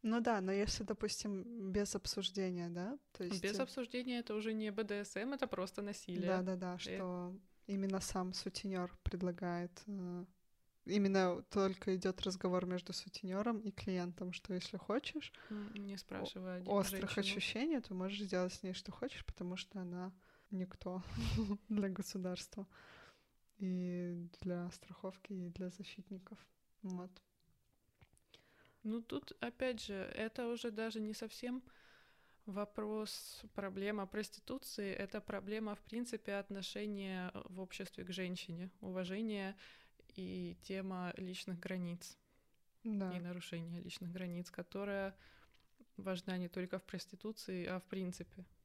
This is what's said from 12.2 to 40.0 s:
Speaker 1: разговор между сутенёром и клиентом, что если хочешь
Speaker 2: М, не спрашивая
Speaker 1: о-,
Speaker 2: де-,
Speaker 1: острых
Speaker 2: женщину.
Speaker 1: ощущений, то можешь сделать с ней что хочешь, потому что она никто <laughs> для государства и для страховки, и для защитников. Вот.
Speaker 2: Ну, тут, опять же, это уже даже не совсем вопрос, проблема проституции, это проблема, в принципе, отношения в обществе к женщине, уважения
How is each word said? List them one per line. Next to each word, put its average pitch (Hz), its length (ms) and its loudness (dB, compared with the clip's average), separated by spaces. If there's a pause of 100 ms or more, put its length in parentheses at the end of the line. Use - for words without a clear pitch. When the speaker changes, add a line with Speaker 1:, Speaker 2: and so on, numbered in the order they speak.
Speaker 1:
разговор 185 440 4
между 180 280 0
сутенёром 202 680 0
и 214 120 -2
клиентом, 180 600 0
что - 220 -4
если 180 240 -2
хочешь - 560 0 (180)
Speaker 2:
М, 208 340 -6
не 196 120 -6
спрашивая 185 640 -4
Speaker 1:
о-, - 20 -8
Speaker 2:
де-, 185 80 2
Speaker 1:
острых 196 400 6
Speaker 2:
женщину. 208 120 2
Speaker 1:
ощущений, 226 580 2
то - 120 -6
можешь 190 280 0
сделать 180 320 2
с - 100 -10
ней 185 100 -2
что - 200 -8
хочешь, - 320 -4
потому 180 320 -4
что 190 240 -6
она 180 320 -4 (380)
никто 185 520 -2 (120)
<laughs> 226 440 4 (100)
для 208 200 6
государства 185 760 -2 (920)
и 180 580 2 (260)
для 175 300 0
страховки, - 640 -8
и 180 160 -2
для 180 200 -4
защитников. 190 680 -10 (460)
Вот. 180 280 -2 (1700)
Speaker 2:
Ну, 226 180 0
тут, - 400 -4
опять 240 400 0
же, - 120 -6
это 220 540 -2
уже 233 240 0
даже 220 300 -2
не 214 120 -2
совсем 247 480 -4 (840)
вопрос, 208 960 -2 (120)
проблема 196 540 0
проституции, 208 840 -2
это 202 280 -2
проблема, 208 540 -2
в - 60 -16
принципе, 226 540 -2
отношения 196 960 -2 (180)
в 185 100 -10
обществе 185 460 -6
к 185 60 -6
женщине, 180 580 -2 (120)
уважения 190 760 0 (600)